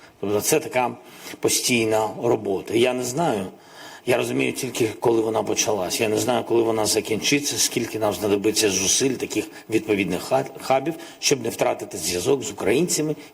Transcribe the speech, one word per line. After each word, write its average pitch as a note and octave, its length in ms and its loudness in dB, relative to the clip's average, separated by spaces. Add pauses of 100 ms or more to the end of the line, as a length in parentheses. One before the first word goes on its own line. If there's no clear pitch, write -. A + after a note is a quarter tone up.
(220)
Тобто G#2 200 0
це D3+ 180 2
така A#2+ 320 -2 (480)
постійна A2 680 2 (140)
робота. G#2 500 0
Я A#2+ 200 4
не B2+ 100 -4
знаю, A#2 420 -2 (600)
я A#2+ 120 4
розумію B2 360 0
тільки, B2 360 -2 (100)
коли A2+ 220 4
вона A2 220 0
почалась. G#2 580 0
Я A2+ 80 2
не G#2+ 80 2
знаю, A#2 260 0
коли A#2 200 2
вона A2 220 0
закінчиться, G#2+ 720 0
скільки - 420 -2
нам G#2+ 140 2
знадобиться G2+ 560 2
зусиль G2 420 2
таких G#2 360 -4 (220)
відповідних G2+ 520 0
ха-, C3+ 240 0 (160)
хабів, C3+ 320 0 (260)
щоб C3 240 0
не A2+ 60 -2
втратити A2+ 480 -2
зв'язок G2 460 0
з G#2 80 -8
українцями, D3+ 640 0 (180)